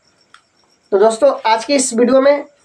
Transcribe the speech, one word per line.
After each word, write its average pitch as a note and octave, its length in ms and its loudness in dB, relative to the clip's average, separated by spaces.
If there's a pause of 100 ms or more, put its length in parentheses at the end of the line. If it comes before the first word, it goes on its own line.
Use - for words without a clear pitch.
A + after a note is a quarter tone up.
(920)
तो G3+ 60 0
दोस्तों A3+ 360 2 (120)
आज A3+ 200 -2
की C#4+ 100 -2
इस C4+ 180 -4
वीडियो B3 280 2
में C#4+ 240 0 (200)